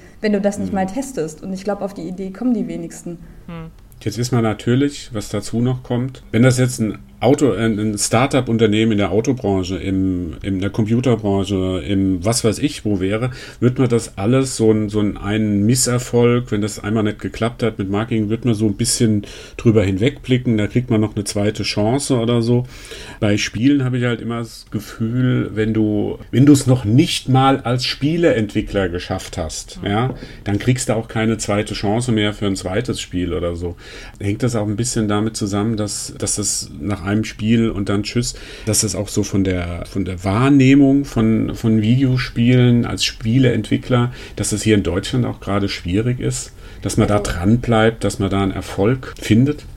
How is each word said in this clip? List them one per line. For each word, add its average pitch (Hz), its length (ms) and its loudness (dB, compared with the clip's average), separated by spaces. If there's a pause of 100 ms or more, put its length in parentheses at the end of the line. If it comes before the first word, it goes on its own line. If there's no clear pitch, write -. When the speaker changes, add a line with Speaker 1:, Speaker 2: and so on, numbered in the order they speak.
(220)
Speaker 1:
wenn 214 100 0
du 202 80 2
das 202 180 0
nicht 196 140 -4
Speaker 2:
Mhm. 196 40 -2
Speaker 1:
mal 190 100 0
testest. 185 580 -6
Und 190 80 -8
ich 190 140 -8
glaub, 202 160 -4
auf 196 120 -6
die 170 140 -12
Idee 185 240 -8
kommen 240 220 0
die 190 160 -2
wenigsten. 170 480 -10 (300)
Speaker 3:
Hm. 165 240 -14 (300)
Speaker 2:
Jetzt 104 160 -6
ist 123 140 -2
man 120 120 2
natürlich, 123 680 0
was 107 160 -8
dazu 107 320 -4
noch 127 240 -2
kommt, 123 480 -4
wenn 113 120 4
das 127 140 6
jetzt 123 220 0
ein 110 200 -2 (200)
Auto, 135 320 4
ein, 110 260 2
ein 107 200 0
Start-up-Unternehmen 113 960 2
in 101 40 2
der 101 140 2
Autobranche, 98 640 0
im, 92 680 -2
in 95 200 -2
der 101 80 -2
Computerbranche, 101 1160 0
im 95 380 0
was 117 220 0
weiß 104 140 0
ich - 260 -4
wo 101 160 0
wäre, 110 300 -2 (280)
wird 127 180 2
man 131 120 2
das 117 280 -2
alles 131 380 2
so 110 160 4
ein, 107 160 2
so 104 140 0
ein, 101 160 0
einen 104 480 0
Misserfolg, 123 880 2
wenn 104 80 0
das 104 200 -4
einmal 107 220 0
nicht 104 160 -2
geklappt 113 420 -4
hat 110 160 -2
mit 98 120 -4
Marketing, 107 400 0
wird 113 160 -2
man 120 80 4
so 110 140 2
ein 101 80 0
bisschen 110 500 2 (320)
drüber 110 260 2
hinwegblicken, 120 720 0
da 104 100 0
kriegt 123 220 -2
man 110 120 2
noch 107 160 -2
eine 101 80 -4
zweite 104 380 -2
Chance 120 560 0
oder 117 220 2
so. 120 220 2 (560)
Bei 104 160 2
Spielen 131 480 2
habe 127 140 0
ich 120 80 0
halt 120 160 -2
immer 117 180 -4
das - 320 -12
Gefühl, 120 840 -2
wenn 110 180 0
du, 107 460 0 (120)
wenn 120 140 6
du's 143 220 8
noch 127 180 2
nicht 131 420 2
mal 135 320 4
als 123 240 -2
Spieleentwickler 110 1040 0
geschafft 87 500 -6
hast, - 460 -8
Speaker 3:
Mhm. 98 60 -2
Speaker 2:
ja, 113 240 0 (320)
dann 101 120 0
kriegst 123 300 0
du 117 80 0
auch 113 140 -4
keine 113 280 0
zweite 104 360 -2
Chance 117 400 -2
mehr 107 200 2
für 104 140 -6
ein 98 80 0
zweites 101 460 -4
Spiel 87 320 -4
oder 85 240 -2
so. 85 180 -6 (460)
Hängt 101 220 -4
das 123 120 0
auch 104 120 -2
ein 107 100 -2
bisschen 117 320 -2
damit 107 260 -2
zusammen, 104 400 -2
dass, 104 420 -6
dass - 180 -4
das - 340 -4 (100)
nach 90 300 -4
einem 107 140 2
Spiel 110 480 2
und 98 180 -4
dann 101 140 0
tschüss, 120 320 -4 (320)
dass 104 140 0
das 98 140 -2
auch 98 120 -4
so - 160 -2
von 101 200 -2
der, 87 440 -4
von 98 180 -4
der 92 180 -8
Wahrnehmung 135 840 6
von, 110 500 0
von 110 260 2
Videospielen 123 1040 4
als - 180 -4
Spieleentwickler, 120 1080 2 (240)
dass - 160 -4
das 104 120 -2
hier 107 120 6
in 98 80 4
Deutschland 98 420 -2
auch 110 140 -6
gerade 98 300 -2
schwierig 113 500 -2
ist, 127 320 -4 (300)
dass - 160 -4
man 107 100 4
da 104 100 4
Speaker 1:
Also - 140 -2
Speaker 2:
dran 95 280 2
bleibt, 113 440 2
dass 101 160 -2
man 98 100 0
da 98 140 0
einen 95 80 0
Erfolg 98 680 -2
findet? 131 460 2 (100)